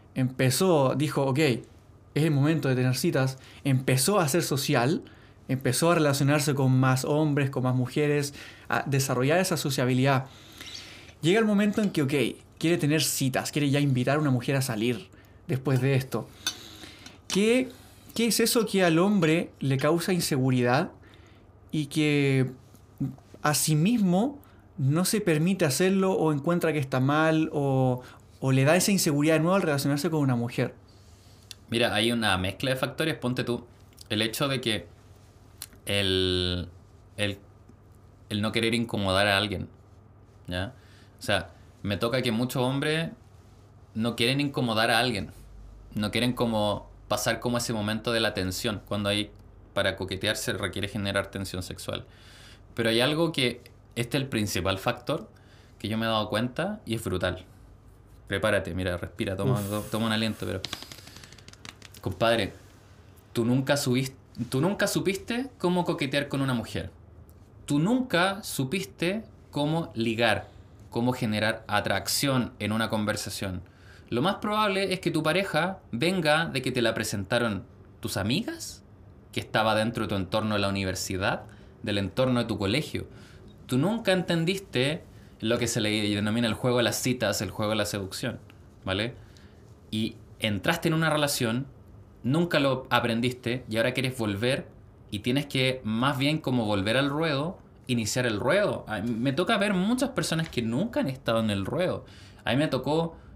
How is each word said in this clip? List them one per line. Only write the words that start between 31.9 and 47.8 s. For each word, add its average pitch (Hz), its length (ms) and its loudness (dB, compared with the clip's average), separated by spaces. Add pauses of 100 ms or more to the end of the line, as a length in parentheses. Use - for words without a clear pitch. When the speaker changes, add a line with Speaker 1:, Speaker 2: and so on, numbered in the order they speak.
Speaker 2:
hay 110 160 2
una 110 260 2
mezcla 98 340 -2
de 131 60 0
factores. 147 380 -2
Ponte 123 300 -2
tú, 120 200 -4 (460)
el 107 120 0
hecho 113 260 0
de 135 120 -2
que 107 260 -2 (1000)
el, 92 840 0 (480)
el, 101 220 -4 (880)
el 104 140 -4
no 110 100 -2
querer 113 220 0
incomodar 101 540 0
a 98 80 4
alguien, 95 320 -2 (800)
¿ya? 90 260 -6 (440)
O - 60 -18
sea, 98 260 -2 (320)
me 101 140 0
toca 117 240 -2
que 117 120 0
muchos 123 300 -2
hombres 147 480 -2 (840)
no 113 220 -2
quieren 127 240 2
incomodar 120 500 2
a 113 80 4
alguien, 113 320 0 (640)
no 104 160 -2
quieren 120 220 0
como 110 580 -2 (180)
pasar 113 320 0
como 120 180 -2
ese 117 140 -4
momento 110 400 -2